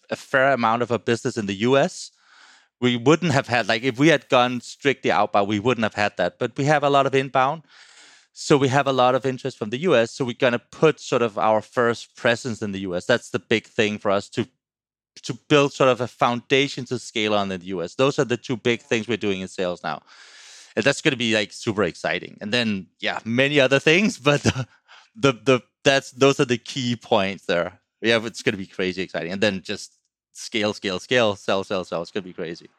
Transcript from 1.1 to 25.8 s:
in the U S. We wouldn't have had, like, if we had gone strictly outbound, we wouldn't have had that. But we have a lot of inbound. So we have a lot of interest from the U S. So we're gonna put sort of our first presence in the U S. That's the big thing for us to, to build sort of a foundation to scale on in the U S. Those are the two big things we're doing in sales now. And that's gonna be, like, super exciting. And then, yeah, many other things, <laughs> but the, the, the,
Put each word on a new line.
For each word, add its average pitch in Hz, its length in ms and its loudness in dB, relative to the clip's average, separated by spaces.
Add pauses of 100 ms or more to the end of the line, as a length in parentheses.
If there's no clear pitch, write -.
in 107 80 -4
the 98 100 -4
U 120 220 2
S. - 340 -4 (680)
We 123 180 2
wouldn't 156 340 2
have 127 160 0
had, 113 200 0
like, 113 160 0
if 127 160 -2
we 147 80 4
had 147 220 2
gone 123 320 2
strictly - 500 -2
outbound, 101 360 2
we 107 120 0
wouldn't 113 240 0
have 104 100 -2
had 104 240 -2
that. 87 220 -2
But 123 180 -6
we 139 80 -2
have 147 180 4
a 143 60 2
lot 139 160 4
of 131 80 -2
inbound. 135 500 0 (720)
So - 240 2
we 135 120 2
have 135 180 2
a 139 60 0
lot 127 200 4
of 131 120 -2
interest 131 320 -6
from 110 120 -8
the 120 100 -4
U 170 160 2
S. 113 160 2
So - 140 -4
we're 120 80 -4
gonna 120 240 2
put - 420 0
sort 123 220 -2
of 107 160 -2
our 107 240 2
first - 540 -2
presence 120 460 -2
in 104 100 -4
the 95 80 -6
U 95 160 -6
S. 90 100 -6
That's - 240 0
the 117 100 -4
big - 280 -2
thing 104 320 0
for 107 100 -4
us 98 200 0
to, - 180 -4 (760)
to 139 100 -8 (140)
build 143 260 2
sort 135 160 4
of 123 120 2
a 120 60 -4
foundation 135 800 0
to 123 120 -6
scale 107 360 -4
on 98 180 -2
in 92 80 -6
the 90 80 -18
U 92 160 -6
S. 87 120 -10
Those 135 220 0
are 143 80 0
the 120 120 -2
two 127 200 -6
big 117 240 0
things 113 260 -4
we're 113 100 -2
doing 95 240 -2
in 92 60 -8
sales 90 360 -6
now. 78 180 -6 (720)
And 110 100 0
that's 135 160 0
gonna 139 160 0
be, 113 180 0
like, 104 160 0
super 104 320 -2
exciting. 85 580 -4
And 104 120 -8
then, 110 340 -2 (120)
yeah, 104 260 -4
many 135 340 2
other 135 200 4
things, 185 380 2
<laughs> 135 120 -2
but 143 120 2
the, 127 260 -2 (480)
the, 131 180 2
the, 113 280 2 (220)